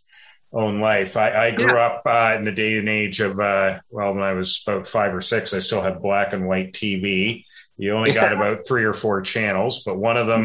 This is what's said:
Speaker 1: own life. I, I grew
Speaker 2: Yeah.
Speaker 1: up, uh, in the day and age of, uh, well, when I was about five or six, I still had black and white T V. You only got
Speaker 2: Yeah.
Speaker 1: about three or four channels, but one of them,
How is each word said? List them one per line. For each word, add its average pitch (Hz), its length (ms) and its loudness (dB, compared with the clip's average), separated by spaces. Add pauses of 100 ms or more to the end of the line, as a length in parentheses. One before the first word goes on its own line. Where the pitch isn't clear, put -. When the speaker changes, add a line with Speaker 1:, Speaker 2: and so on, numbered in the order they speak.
(520)
Speaker 1:
own 107 300 0
life. 104 340 2
I, 110 300 2
I 117 60 2
grew 120 200 2
Speaker 2:
Yeah. 120 140 4
Speaker 1:
up, - 180 -4
uh, 117 320 4
in 104 80 -4
the 104 80 -2
day 110 240 0
and 107 140 -2
age 107 320 -2
of, 98 180 -2
uh, 98 480 2
well, 101 240 -2
when 98 100 -2
I 98 120 0
was 92 320 -2
about 98 200 -2
five 101 280 0
or 90 80 -4
six, 110 320 -2
I 95 60 -2
still 98 200 -2
had 92 220 -4
black 98 320 0
and 95 120 -2
white 95 280 -2
T 101 260 -4
V. 98 460 -2 (320)
You 101 160 -2
only 110 180 2
got 107 200 2
Speaker 2:
Yeah. 101 40 -2
Speaker 1:
about 104 300 0
three 120 180 2
or 107 80 2
four 98 300 -2
channels, 98 640 -2
but 95 120 -4
one 113 200 0
of 117 80 0
them, 113 180 2